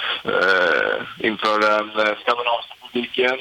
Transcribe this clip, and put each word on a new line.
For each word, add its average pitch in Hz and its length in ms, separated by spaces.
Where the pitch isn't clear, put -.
eh, 90 1000
inför 107 340
den, 107 300
eh, 107 320
skandinaviska 120 600
publiken 127 580